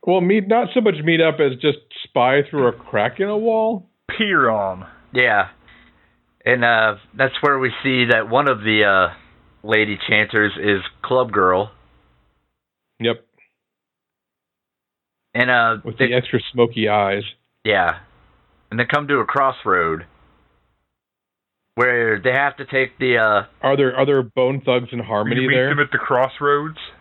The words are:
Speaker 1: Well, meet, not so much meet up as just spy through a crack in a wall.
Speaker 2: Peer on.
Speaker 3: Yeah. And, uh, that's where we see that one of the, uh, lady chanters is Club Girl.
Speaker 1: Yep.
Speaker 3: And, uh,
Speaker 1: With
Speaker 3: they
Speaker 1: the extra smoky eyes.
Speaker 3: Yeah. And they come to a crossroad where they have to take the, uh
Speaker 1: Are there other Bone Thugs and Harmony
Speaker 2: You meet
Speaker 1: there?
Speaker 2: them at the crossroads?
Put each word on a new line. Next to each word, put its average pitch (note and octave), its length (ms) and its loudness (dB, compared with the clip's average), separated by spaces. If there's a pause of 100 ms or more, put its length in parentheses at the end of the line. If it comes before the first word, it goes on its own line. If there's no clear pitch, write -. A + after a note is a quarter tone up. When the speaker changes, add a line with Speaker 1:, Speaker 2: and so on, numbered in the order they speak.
Speaker 1:
Well, F#3 140 2
meet, F#3+ 280 0
not A#3 260 2
so B3 80 2
much G3+ 200 2
meet E3 200 2
up D#3 180 2
as C3 220 2
just D3 160 0 (240)
spy C3+ 400 2
through C#3 240 0
a A#2 60 2
crack - 480 -4
in G3 100 0
a G#3+ 80 -2
wall. A3 500 -2 (220)
Speaker 2:
Peer E3+ 400 0
on. F#2+ 360 -4 (280)
Speaker 3:
Yeah. A2 340 2 (960)
And, A#2+ 180 2
uh, A2 340 2 (180)
that's C3 260 -2
where C#3+ 180 2
we B2+ 120 -2 (120)
see B2+ 280 0
that A2 180 2
one C#3 220 2
of A#2+ 100 -2
the, G#2+ 240 2
uh, F#2+ 300 2 (520)
lady G#2+ 300 0 (100)
chanters G#2+ 540 0
is G2+ 220 0 (180)
Club B2+ 320 -2
Girl. G2 380 2 (1300)
Speaker 1:
Yep. A#2 240 -4 (2000)
Speaker 3:
And, B2 180 0
uh, A#2 320 2
Speaker 1:
With A2 140 -10
Speaker 3:
they C3 120 0
Speaker 1:
the A#2+ 60 -2
extra B2+ 240 -2 (140)
smoky A#2 360 0
eyes. G2+ 360 0 (400)
Speaker 3:
Yeah. F#2 340 2 (720)
And A2 80 -6
they A#2+ 60 0
come D3 240 -2
to C#3 120 2
a G#2+ 40 -2
crossroad F2+ 800 0 (1700)
where A#2 440 2
they B2+ 120 0
have C#3 260 -2
to C#3 80 -14
take C3 320 -2
the, B2+ 180 0
uh G#2+ 300 2 (160)
Speaker 1:
Are C3+ 140 2
there C3 220 0
other C3+ 240 2
Bone B2+ 380 -2
Thugs B2 320 0
and A#2+ 80 -8
Harmony A2 400 -2
Speaker 2:
You C3 80 -2
meet C#3+ 80 0
Speaker 1:
there? B2+ 140 0
Speaker 2:
them D3 100 -2
at C#3+ 120 -2
the C#3+ 60 -4
crossroads? C#3+ 800 -2 (220)